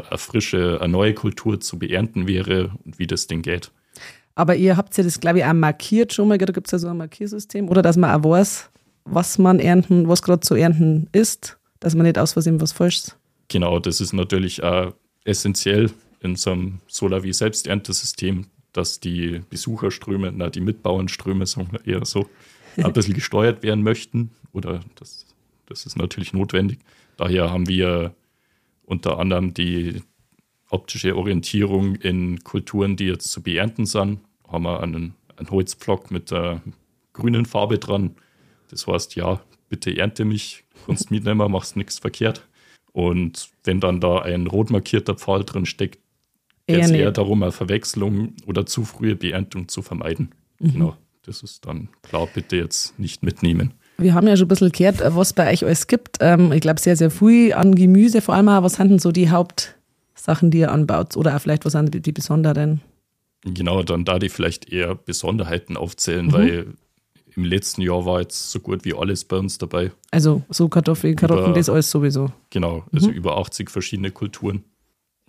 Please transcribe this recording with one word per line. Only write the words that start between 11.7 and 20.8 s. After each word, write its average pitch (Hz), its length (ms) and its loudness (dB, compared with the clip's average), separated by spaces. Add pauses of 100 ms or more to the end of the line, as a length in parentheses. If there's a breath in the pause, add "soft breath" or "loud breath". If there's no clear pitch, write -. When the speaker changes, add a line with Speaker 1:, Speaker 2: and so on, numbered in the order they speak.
Speaker 2:
dass 160 140 -2
man 165 100 4
nicht 170 140 4
aus - 160 0
Versehen 160 260 2
was 156 120 -2
Falsches. - 440 -2 (320)
Speaker 1:
Genau, 87 300 2
das 87 220 -2
ist 95 120 -4
natürlich 92 500 -2
auch 90 300 0 (320)
essentiell 101 640 0 (300)
in 90 160 -4
so - 140 -4
einem 92 300 -6 (720)
Solavi-Selbsterntesystem, 95 920 -4 (260)
dass - 280 -6
die 87 400 -6 (100)
Besucherströme, 98 840 -6
na, 85 160 -6
die 95 100 -10
Mitbauernströme, 95 840 -4